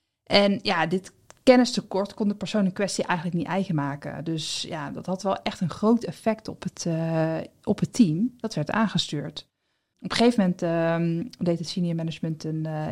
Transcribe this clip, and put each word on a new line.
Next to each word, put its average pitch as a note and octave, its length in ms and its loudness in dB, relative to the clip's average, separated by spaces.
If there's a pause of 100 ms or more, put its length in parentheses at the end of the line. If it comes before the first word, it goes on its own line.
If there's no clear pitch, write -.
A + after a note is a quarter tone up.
(240)
En G3+ 380 4
ja, E3+ 240 0
dit F#3 280 -2 (300)
kennistekort A#3+ 680 4
kon G#3+ 140 -2
de G3+ 80 0
persoon G3+ 300 0
in F#3 80 0
kwestie G3 320 -2
eigenlijk F3 320 0
niet E3+ 100 -2
eigen F3+ 280 0
maken. C#3+ 480 -4
Dus D#3+ 460 -4
ja, D3 220 -8
dat - 140 -10
had F#3 180 -4
wel G3 180 -2
echt - 200 -6
een E3+ 80 0
groot A3+ 340 2
effect - 440 -4
op - 160 -10
het, - 220 -8
eh, D#3+ 520 0 (260)
op G#3+ 160 0
het - 140 -2
team. F#3+ 440 4
Dat - 160 -8
werd D3+ 180 -2
aangestuurd. D#3 760 -2 (520)
Op - 120 -8
een - 60 -2
gegeven A#3+ 240 4
moment, F3+ 200 0
ehm, E3 840 0
deed E3+ 140 2
het D#3+ 80 -8
senior E3+ 280 -2
management E3 480 -6
een, D#3 220 -4
eh, D#3 260 -4